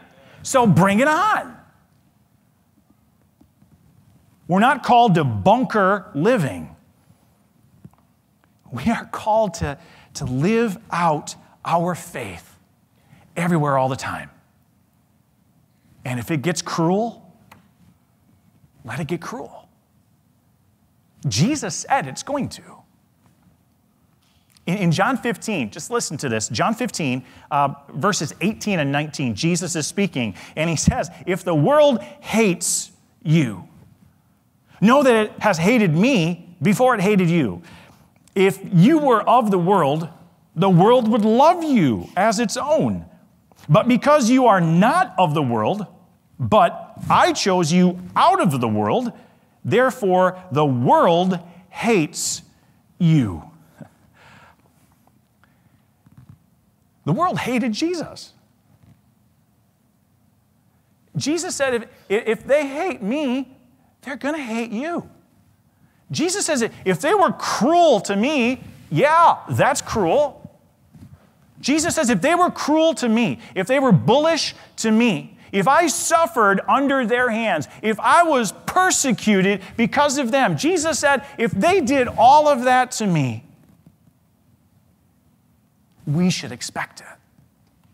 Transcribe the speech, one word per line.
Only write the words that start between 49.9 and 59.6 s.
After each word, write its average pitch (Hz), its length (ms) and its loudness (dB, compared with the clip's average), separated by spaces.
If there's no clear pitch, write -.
the 151 160 2
world 175 720 2
hates - 720 -4
you." 127 460 2
The 143 60 2
world 330 260 -2
hated 233 340 -2
Jesus. 320 600 -8